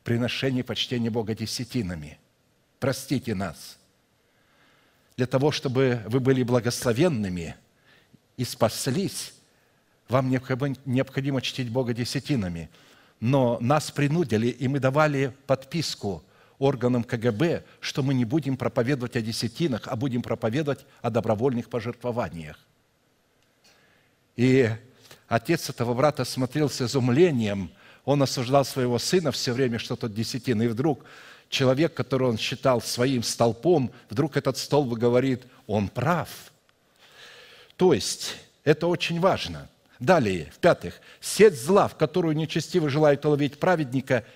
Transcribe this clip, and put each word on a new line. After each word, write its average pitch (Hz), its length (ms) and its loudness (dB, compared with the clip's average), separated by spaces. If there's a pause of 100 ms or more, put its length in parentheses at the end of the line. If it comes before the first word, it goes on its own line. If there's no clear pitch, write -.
при 117 120 0
ношении 123 440 -2
почтения 117 480 -4
Бога 110 260 -4
десятинами. 92 840 -6 (640)
Простите 123 560 -2
нас. 92 420 -8 (1400)
Для 123 100 0
того, 139 240 2
чтобы 127 540 0
вы 120 160 0
были 127 220 2
благословенными 113 1120 0 (800)
и 127 80 -4
спаслись, - 880 -2 (760)
вам 131 220 2
необхо-, 131 560 -2
необходимо 135 560 -2
чтить - 280 -6
Бога 120 240 -2
десятинами. 98 760 -4 (500)
Но 123 400 2
нас 139 320 0
принудили, 143 560 0
и 127 220 -2
мы 139 100 -2
давали 135 560 2 (100)
подписку – 131 800 -4 (340)
органам 123 480 0
К - 100 -4
Г 117 160 0
Б, 117 320 0 (160)
что - 240 -4
мы 139 100 0
не 127 120 2
будем 135 320 -2
проповедовать 123 580 -2
о 120 60 0
десятинах, 117 640 -4
а 131 100 -6
будем 120 260 -2
проповедовать 127 640 -4 (160)
о 123 80 -4
добровольных 113 600 0
пожертвованиях». 110 880 -6 (1800)
И 131 340 6 (600)
отец 156 400 0
этого 123 240 -4
брата 135 320 2
смотрел 131 440 -2
с - 120 -6
изумлением. 120 880 2 (320)
Он 143 200 2
осуждал 131 420 2
своего 123 340 0
сына 170 320 0
всё - 220 -4
время, 117 260 0
что - 160 -6
тот 113 180 -6
десятин. 113 480 -2
И 117 60 2
вдруг 123 380 0 (420)
человек, 135 460 2
которого 127 380 0
он 110 60 -2
считал 127 440 0
своим 123 420 0
столпом, 131 680 2 (160)
вдруг 113 260 -2
этот 139 220 -2
столб 143 420 2
говорит: 123 440 2 (220)
«Он 104 220 0
прав». 120 420 -2 (1500)
То 185 160 6
есть - 420 -2 (300)
это 160 220 4
очень 170 340 -2
важно. 85 480 -2 (280)
Далее, 104 560 2
в-пятых, - 460 0 (220)
сеть 190 360 6
зла, 147 300 4
в - 80 -6
которую 160 400 0
нечестивы 156 540 0
желают 143 360 4
уловить 147 360 0
праведника, 139 640 0 (100)